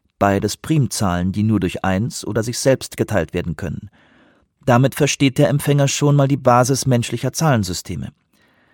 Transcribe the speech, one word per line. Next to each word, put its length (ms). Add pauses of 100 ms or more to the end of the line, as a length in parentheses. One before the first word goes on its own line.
(180)
Beides 380
Primzahlen, 760
die 100
nur 180
durch 240
eins 420
oder 160
sich 160
selbst 380
geteilt 380
werden 220
können. 340 (760)
Damit 300
versteht 420
der 140
Empfänger 360
schon 300
mal 120
die 100
Basis 480
menschlicher 480
Zahlensysteme. 800 (600)